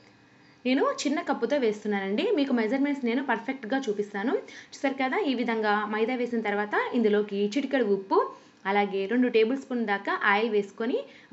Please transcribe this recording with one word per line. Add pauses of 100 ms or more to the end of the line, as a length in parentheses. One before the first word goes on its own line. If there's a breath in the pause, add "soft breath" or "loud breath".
(680 loud breath)
నేను (160)
చిన్న
కప్పుతో
వేస్తున్నానండి. (140)
మీకు
measurements
నేను
పర్ఫెక్ట్‌గా
చూపిస్తాను. (400 loud breath)
చూసారు
కదా, (120)
ఈ
విధంగా (200)
మైదా
వేసిన
తర్వాత (240)
ఇందులోకి (140)
చిటికెడు (100)
ఉప్పు, (520 loud breath)
అలాగే (100)
రెండు
టేబుల్
స్పూన్
దాకా (180)
ఆయిల్
వేసుకొని (340 loud breath)